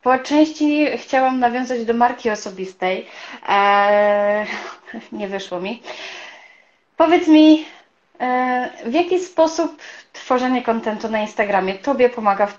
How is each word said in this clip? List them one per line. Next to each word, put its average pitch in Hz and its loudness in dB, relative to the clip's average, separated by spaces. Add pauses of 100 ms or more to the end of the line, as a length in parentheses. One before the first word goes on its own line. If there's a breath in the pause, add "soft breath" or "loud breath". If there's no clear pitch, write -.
Po 254 2
części 294 0
chciałam 262 0
nawiązać 240 -2
do 226 0
marki 240 0
osobistej. 190 -6 (440 loud breath)
E, 208 4 (260 loud breath)
<laughs> - -18
nie 208 -8
wyszło 190 -8
mi. 208 -8 (1160 loud breath)
Powiedz - 2
mi, 311 8 (540 loud breath)
e, 254 -2 (160)
w 233 -6
jaki 349 0
sposób 320 -2 (360 loud breath)
tworzenie 254 -2
kontentu 226 -4
na 214 -2
Instagramie 202 -2
tobie 247 2
pomaga 208 0
w, 208 -12